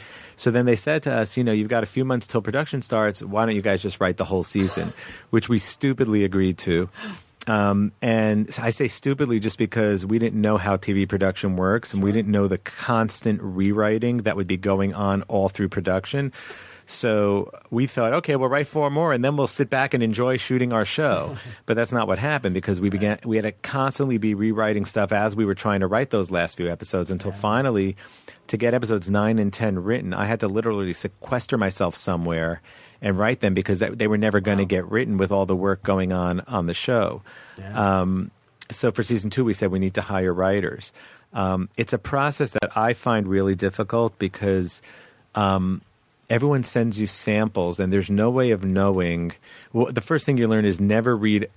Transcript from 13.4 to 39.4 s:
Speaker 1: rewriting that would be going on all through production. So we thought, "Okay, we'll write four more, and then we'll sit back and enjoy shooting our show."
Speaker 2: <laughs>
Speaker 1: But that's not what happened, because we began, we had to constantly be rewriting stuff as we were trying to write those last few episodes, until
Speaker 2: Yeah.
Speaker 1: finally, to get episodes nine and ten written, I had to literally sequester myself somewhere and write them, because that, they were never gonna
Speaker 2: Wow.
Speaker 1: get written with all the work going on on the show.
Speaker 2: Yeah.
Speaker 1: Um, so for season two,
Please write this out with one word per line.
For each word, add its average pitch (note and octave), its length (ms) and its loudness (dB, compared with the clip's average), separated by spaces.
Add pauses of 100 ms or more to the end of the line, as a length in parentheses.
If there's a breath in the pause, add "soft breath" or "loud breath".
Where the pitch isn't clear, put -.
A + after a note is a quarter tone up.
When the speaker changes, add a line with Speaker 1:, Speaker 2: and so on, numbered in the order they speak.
Speaker 1:
rewriting G#2+ 800 0
that G#2 160 0
would F#2+ 140 -2
be F#2 80 0
going G2 380 0
on G2 340 0
all G2 200 2
through F#2+ 200 -2
production. F#2+ 640 -2 (580 loud breath)
So G#2 600 2 (180)
we A#2+ 160 2
thought, A#2+ 280 0
"Okay, D#3+ 220 0
we'll C3 120 2
write C#3+ 180 0
four D3+ 220 0
more, D3+ 240 2
and A#2+ 100 2
then C#3+ 140 2
we'll C#3 100 2
sit C3+ 220 -2
back C3+ 240 0
and B2 100 2
enjoy B2 360 0
shooting B2 340 0
our A2 140 2
show." A#2 500 0 (140)
Speaker 2:
<laughs> - 160 -20
Speaker 1:
But A#2 80 2
that's A#2 180 0
not A2+ 160 0
what F#2 100 2
happened, C3 360 0
because F2+ 260 0
we G2+ 80 2
began, G#2 360 0
we A2 120 0
had A2 60 0
to G#2 100 -2
constantly C3+ 640 -2
be G#2+ 160 0
rewriting G#2+ 540 0
stuff G2+ 260 0
as G#2 240 0
we A2 80 2
were G2 100 2
trying G2+ 260 0
to F#2+ 60 0
write A2+ 220 0
those F#2+ 220 -2
last E2+ 260 -2
few F2 140 -4
episodes, E2+ 400 -4
until F#2+ 200 -4
Speaker 2:
Yeah. F#2+ 60 -12
Speaker 1:
finally, G#2 600 0 (500 loud breath)
to - 100 -4
get A#2 160 2
episodes G#2+ 380 -2
nine G#2+ 280 2
and G2+ 140 0
ten G#2 260 -2
written, G2 360 -2
I G2+ 100 -2
had G#2+ 160 -2
to G#2+ 80 -2
literally G2+ 460 -2
sequester - 640 -4
myself F#2+ 360 0
somewhere E2+ 680 -2 (400 loud breath)
and G2 160 0
write A2+ 220 0
them, G2+ 120 2
because F#2 280 0
that, A2 180 -2
they A2 80 0
were G#2+ 100 2
never G#2 240 2
gonna G2 220 2
Speaker 2:
Wow. F#2 60 0
Speaker 1:
get F#2 220 0
written G#2+ 280 0
with F#2+ 120 2
all G2 140 2
the F#2+ 100 0
work F#2+ 280 0
going F#2+ 280 0
on F2+ 380 0
on G2+ 160 -2
the E2+ 100 -2
show. A2 460 0 (380 loud breath)
Speaker 2:
Yeah. G2 420 0
Speaker 1:
Um, F#2 300 -2 (400)
so - 200 0
for A2 140 -2
season G#2+ 240 -2
two, B2+ 160 0